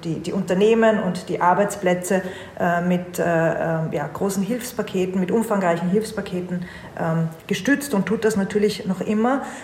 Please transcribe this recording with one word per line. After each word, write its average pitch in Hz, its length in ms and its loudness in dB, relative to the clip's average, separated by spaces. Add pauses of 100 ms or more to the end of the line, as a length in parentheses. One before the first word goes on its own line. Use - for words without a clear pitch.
die, 165 160 -4
die - 120 -6
Unternehmen 208 680 4
und 180 260 -4
die 175 140 -2
Arbeitsplätze, 180 800 2 (380)
äh, 175 220 0
mit, 180 360 0
äh, 175 60 0
ähm, 165 680 0
ja, 147 160 -2
großen 196 360 -2
Hilfspaketen, 190 760 -2
mit 180 120 0
umfangreichen 190 580 2
Hilfspaketen, 180 760 -2 (340)
ähm, 165 300 0 (180)
gestützt 262 480 0
und 190 100 2
tut 220 180 0
das 208 120 2
natürlich 196 500 0
noch 185 160 -2
immer, 233 400 2 (220)